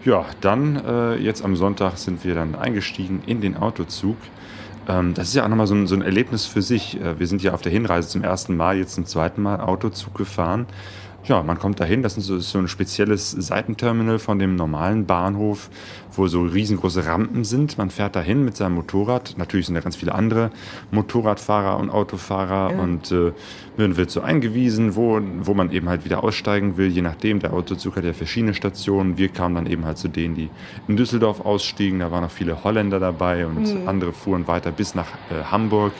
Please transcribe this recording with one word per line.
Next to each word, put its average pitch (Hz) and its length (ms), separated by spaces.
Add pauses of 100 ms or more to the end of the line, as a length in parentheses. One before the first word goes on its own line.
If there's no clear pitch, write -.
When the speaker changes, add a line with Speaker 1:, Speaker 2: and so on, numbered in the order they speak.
Speaker 1:
ja, 101 180 (160)
dann, 135 360 (100)
äh, 117 300
jetzt 107 280
am 98 120
Sonntag 92 420
sind 90 260
wir 90 120
dann 80 200
eingestiegen 98 720
in 117 160
den 98 160
Autozug. 104 580 (720)
Ähm, 87 280
das 87 140
ist 107 60
ja 135 80
auch 107 60
nochmal 110 180
so 101 60
ein, 101 140
so 90 80
ein 98 80
Erlebnis 107 420
für - 160
sich. 107 400
Äh, 82 180
wir 90 80
sind 92 140
ja 95 120
auf - 80
der 85 100
Hinreise 90 360
zum - 160
ersten 92 320
Mal, 85 220
jetzt 92 160
zum 87 120
zweiten 85 360
Mal 101 180
Autozug 95 540
gefahren. 95 540 (600)
Ja, 92 160
man 82 160
kommt 98 220
dahin, 95 220
das 110 140
ist 101 100
so, 95 100
ist 90 140
so - 80
ein 92 100
spezielles 104 640
Seitenterminal 113 840
von 104 220
dem 95 160
normalen 87 500
Bahnhof, 98 640 (460)
wo 95 120
so 87 160
riesengroße 90 640
Rampen 101 380
sind. 127 340
Man 98 120
fährt 101 260
dahin 104 300
mit 113 100
seinem 92 200
Motorrad. 104 640
Natürlich 87 280
sind 87 100
da 80 60
ganz 85 160
viele 85 180
andere 110 360 (400)
Motorradfahrer 104 840
und 101 120
Autofahrer 95 840
Speaker 2:
Ja. - 80
Speaker 1:
und, 87 320
äh, 87 220 (420)
man 98 220
wird 87 120
so - 120
eingewiesen, 117 720
wo, 110 240 (220)
wo 98 120
man 95 180
eben 87 180
halt 87 160
wieder 87 180
aussteigen 101 540
will, 95 100
je 90 160
nachdem. 98 360
Der - 140
Autozug 90 440
hat 90 80
ja 85 80
verschiedene 107 400
Stationen. 95 640
Wir 95 120
kamen 87 260
dann 85 120
eben 85 180
halt 78 120
zu - 100
denen, 82 260
die 78 160 (380)
in 107 100
Düsseldorf 113 440
ausstiegen. 98 580
Da 85 100
waren 87 140
noch 82 80
viele 82 320
Holländer 101 360
dabei 90 460
und 190 380
Speaker 2:
Mhm. - 40
Speaker 1:
andere 92 260
fuhren 90 340
weiter 85 240
bis 98 240
nach, 85 120 (220)
äh, 78 220
Hamburg. 104 480